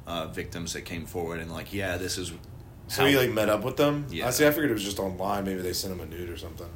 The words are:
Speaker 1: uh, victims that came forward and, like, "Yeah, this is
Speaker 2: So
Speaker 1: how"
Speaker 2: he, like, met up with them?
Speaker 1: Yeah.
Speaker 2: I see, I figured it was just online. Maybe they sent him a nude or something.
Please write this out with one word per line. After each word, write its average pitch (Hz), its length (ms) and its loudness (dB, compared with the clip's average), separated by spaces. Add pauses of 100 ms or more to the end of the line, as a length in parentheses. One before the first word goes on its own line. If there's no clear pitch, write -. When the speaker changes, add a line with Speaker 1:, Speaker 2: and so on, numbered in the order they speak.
Speaker 1:
uh, 85 220 -4
victims 85 460 -6
that 76 100 -6
came 85 220 -8
forward 85 340 -4
and, 82 120 -8
like, 82 220 -8
"Yeah, 95 240 -2
this 92 200 -4
is 87 140 -6 (560)
Speaker 2:
So - 160 0
Speaker 1:
how" 139 40 8
Speaker 2:
he, 143 100 8
like, 123 140 6
met 107 180 4
up 104 140 4
with 127 140 -2
them? 147 320 4
Speaker 1:
Yeah. 165 180 -2
Speaker 2:
I - 20 2
see, 147 160 6
I 147 60 10
figured 151 180 2
it 117 40 4
was 101 100 0
just 98 160 -2
online. 95 460 0
Maybe 95 160 -2
they 90 120 -2
sent 95 200 -2
him 87 60 -6
a 82 60 -8
nude 87 240 -8
or 82 80 -8
something. 85 380 -10